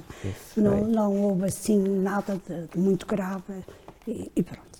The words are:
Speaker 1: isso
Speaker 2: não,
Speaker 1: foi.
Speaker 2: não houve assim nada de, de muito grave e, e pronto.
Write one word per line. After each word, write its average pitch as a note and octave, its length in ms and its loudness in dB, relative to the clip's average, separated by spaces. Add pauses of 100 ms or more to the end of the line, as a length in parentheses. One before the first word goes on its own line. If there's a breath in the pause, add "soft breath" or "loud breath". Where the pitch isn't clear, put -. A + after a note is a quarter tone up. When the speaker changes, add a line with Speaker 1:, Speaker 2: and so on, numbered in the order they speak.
(240 loud breath)
Speaker 1:
isso - 380 -4
Speaker 2:
não, G3+ 180 6
Speaker 1:
foi. G#3 80 2
Speaker 2:
não G#3 340 2
houve G3 240 2
assim G3+ 340 2 (200)
nada G3 480 -2
de, E3 200 -8
de E3+ 120 -4
muito F#3 260 2
grave F#3+ 380 -4 (640 soft breath)
e, G#3 280 -8
e - 80 4
pronto. - 200 -8 (160)